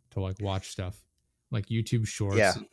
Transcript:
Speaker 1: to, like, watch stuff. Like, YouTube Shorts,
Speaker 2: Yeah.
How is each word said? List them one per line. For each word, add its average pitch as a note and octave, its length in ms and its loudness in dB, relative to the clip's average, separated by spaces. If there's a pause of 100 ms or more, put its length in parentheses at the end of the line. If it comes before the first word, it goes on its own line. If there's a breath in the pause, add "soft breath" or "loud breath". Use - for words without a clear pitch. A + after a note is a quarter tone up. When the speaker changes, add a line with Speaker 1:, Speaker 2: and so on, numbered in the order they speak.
(120)
Speaker 1:
to, G2+ 100 -4
like, F#2 180 -4
watch G2 300 -2
stuff. F2+ 340 -8 (480)
Like, A2+ 160 -2
YouTube A2+ 400 0
Shorts, G2 300 -2
Speaker 2:
Yeah. G2 180 6 (180)